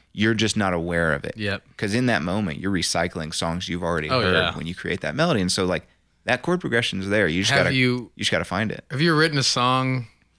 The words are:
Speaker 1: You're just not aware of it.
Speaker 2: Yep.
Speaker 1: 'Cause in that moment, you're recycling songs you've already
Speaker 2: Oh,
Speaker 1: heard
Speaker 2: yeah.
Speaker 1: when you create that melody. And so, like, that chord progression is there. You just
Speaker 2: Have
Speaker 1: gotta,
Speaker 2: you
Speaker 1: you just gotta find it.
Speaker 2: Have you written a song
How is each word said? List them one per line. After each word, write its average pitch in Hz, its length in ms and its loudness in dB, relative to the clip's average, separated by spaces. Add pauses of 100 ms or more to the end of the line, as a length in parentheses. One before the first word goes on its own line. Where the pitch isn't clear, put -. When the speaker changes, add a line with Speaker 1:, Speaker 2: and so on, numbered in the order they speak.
(120)
Speaker 1:
You're 110 220 2
just 107 220 0
not 98 160 2
aware 85 400 0
of 71 120 -2
it. - 120 -8
Speaker 2:
Yep. 101 260 -6 (140)
Speaker 1:
'Cause 104 180 -4
in 127 120 2
that 104 160 2
moment, 90 380 -2
you're 98 120 -2
recycling 85 640 -2
songs 85 340 -4
you've 87 140 -4
already 85 260 -2
Speaker 2:
Oh, 127 140 0
Speaker 1:
heard 90 120 2
Speaker 2:
yeah. 85 220 0
Speaker 1:
when 78 100 -8
you 87 80 -6
create - 280 -6
that 76 120 -4
melody. 151 260 2
And 90 120 0
so, 98 140 0
like, 90 200 -2 (380)
that 123 180 0
chord 175 180 0
progression 120 400 0
is 95 100 -4
there. 104 180 4
You 85 140 2
just - 100 2
Speaker 2:
Have 90 120 4
Speaker 1:
gotta, 87 100 2
Speaker 2:
you 123 420 0
Speaker 1:
you - 40 -10
just 101 100 0
gotta 85 160 0
find 101 260 -2
it. - 180 -12
Speaker 2:
Have 139 120 -4
you 170 120 4
written 151 240 2
a 135 40 2
song 127 640 2 (320)